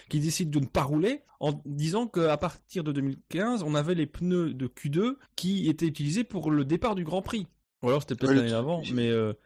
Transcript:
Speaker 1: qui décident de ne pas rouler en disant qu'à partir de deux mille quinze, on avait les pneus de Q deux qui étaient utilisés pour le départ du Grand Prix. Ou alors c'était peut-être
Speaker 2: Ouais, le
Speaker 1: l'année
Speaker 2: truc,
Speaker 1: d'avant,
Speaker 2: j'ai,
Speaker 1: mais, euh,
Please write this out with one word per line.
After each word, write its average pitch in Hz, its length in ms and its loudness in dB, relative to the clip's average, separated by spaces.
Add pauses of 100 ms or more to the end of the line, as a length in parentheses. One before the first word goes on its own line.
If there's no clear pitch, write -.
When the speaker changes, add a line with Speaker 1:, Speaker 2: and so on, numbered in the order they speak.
Speaker 1:
qui 151 100 0
décident 156 320 0
de 147 80 2
ne 135 100 0
pas 160 140 0
rouler 165 380 0 (180)
en 147 260 -2
disant 160 420 -2
qu'à 165 300 2
partir 170 460 -6
de 151 80 -2
deux 143 100 -2
mille 135 180 -2 (100)
quinze, 214 340 -2
on 151 120 0
avait 147 200 0
les 156 120 0
pneus 175 460 0
de 131 140 -4
Q - 220 -8
deux 208 300 0 (160)
qui 185 340 0
étaient 151 160 0
utilisés 151 380 0
pour 165 260 -4
le 147 160 4
départ 175 300 0
du 180 80 -2
Grand 180 180 -2
Prix. 208 240 -6 (380)
Ou - 60 2
alors 143 120 4
c'était 143 140 -4
peut-être 131 140 2
Speaker 2:
Ouais, 135 60 8
le 135 60 6
Speaker 1:
l'année 117 120 0
Speaker 2:
truc, 113 120 0
Speaker 1:
d'avant, 165 160 -2
Speaker 2:
j'ai, 120 140 -6
Speaker 1:
mais, 120 160 2
euh, 110 220 2 (120)